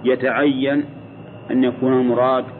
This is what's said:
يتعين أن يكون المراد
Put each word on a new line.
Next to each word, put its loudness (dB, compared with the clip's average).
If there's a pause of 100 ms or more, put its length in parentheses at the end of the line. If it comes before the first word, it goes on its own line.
يتعين 0 (680)
أن 4
يكون 2
المراد 2 (140)